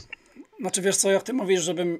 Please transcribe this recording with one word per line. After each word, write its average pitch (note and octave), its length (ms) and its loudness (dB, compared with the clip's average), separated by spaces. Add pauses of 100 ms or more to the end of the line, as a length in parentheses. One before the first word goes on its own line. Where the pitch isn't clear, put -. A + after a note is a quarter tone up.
(600)
znaczy, - 220 -2
wiesz F#3+ 140 2
co, G3 140 2
jak G3 120 4
ty A3+ 100 -8
mówisz, F#3+ 300 2
żebym, E3+ 380 -2